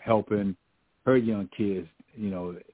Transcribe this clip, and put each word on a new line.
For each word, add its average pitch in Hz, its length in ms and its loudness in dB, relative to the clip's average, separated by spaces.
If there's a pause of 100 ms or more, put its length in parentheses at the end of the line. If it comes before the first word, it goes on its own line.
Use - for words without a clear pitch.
helping 104 540 0 (500)
her 131 100 6
young 110 400 0
kids. 95 320 -2 (260)
You 104 160 -4
know, 90 260 -6 (180)